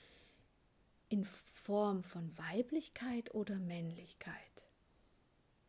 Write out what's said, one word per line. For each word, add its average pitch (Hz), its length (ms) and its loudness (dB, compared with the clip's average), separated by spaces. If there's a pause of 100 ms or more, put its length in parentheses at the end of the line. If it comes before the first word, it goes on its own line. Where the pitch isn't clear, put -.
(1080)
in 196 160 4
Form 202 800 2
von 165 340 -6
Weiblichkeit 240 960 0
oder 208 240 0
Männlichkeit? 175 1080 -4 (1040)